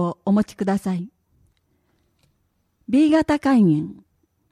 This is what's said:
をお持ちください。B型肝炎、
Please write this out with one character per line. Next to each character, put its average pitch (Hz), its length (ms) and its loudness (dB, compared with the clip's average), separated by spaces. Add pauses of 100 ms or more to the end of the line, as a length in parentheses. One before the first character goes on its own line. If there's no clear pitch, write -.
を 175 200 -6
お 202 60 -2
持 208 140 0
ち - 100 -14
く - 100 -8
だ 196 140 -2
さ 190 160 -6
い。 180 160 -10 (1800)
B 294 220 2
型 302 300 0
肝 269 220 2
炎、 156 260 2 (640)